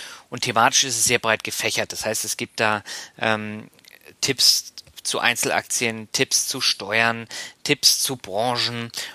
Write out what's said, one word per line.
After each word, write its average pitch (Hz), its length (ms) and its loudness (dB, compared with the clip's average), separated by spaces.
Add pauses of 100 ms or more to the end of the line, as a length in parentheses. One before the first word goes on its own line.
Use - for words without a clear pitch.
(300)
und 131 120 -6
thematisch 117 420 4
ist 127 140 -2
es 110 80 2
sehr 120 140 4
breit 110 240 2
gefächert. 110 480 -2
Das - 140 -6
heißt, 110 200 -2
es - 120 -4
gibt - 220 -8
da, 107 240 2 (360)
ähm, 107 500 -2 (520)
Tipps - 520 2 (280)
zu - 180 -4
Einzelaktien, 113 920 0
Tipps - 340 2
zu 131 140 -4
Steuern, 113 680 0 (360)
Tipps - 400 2
zu 135 140 -2
Branchen 117 760 -2 (240)